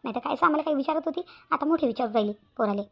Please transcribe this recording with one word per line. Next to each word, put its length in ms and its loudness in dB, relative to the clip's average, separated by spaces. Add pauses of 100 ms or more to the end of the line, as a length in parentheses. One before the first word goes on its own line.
नाही 120 -8
तर 40 -2
कायचं 260 0
आम्हाला 180 4
काही 120 0
विचारत 300 0
होती, 160 -4 (300)
आता 140 0
मोठी 220 2
विचारू 260 -2
राहिली 180 2 (260)
पोराले. 240 0 (100)